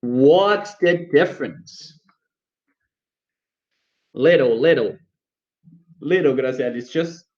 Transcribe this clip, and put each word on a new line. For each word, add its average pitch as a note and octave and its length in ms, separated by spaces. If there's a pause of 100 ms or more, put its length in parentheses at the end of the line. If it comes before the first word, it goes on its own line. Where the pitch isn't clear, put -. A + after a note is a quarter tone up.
What's D#3+ 760
the F3 360
difference? - 840 (2250)
Little, C3+ 460
little, C3+ 380 (1040)
little, D#3 340
Graciela. B2+ 420
It's A#2+ 140
just E3+ 340 (140)